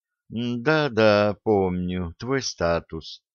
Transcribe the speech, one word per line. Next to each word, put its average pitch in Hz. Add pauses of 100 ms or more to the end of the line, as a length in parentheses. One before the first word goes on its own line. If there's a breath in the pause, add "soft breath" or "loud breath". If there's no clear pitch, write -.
(320)
М, 120
да-да, 110
помню, 90
твой 131
статус. 85 (140)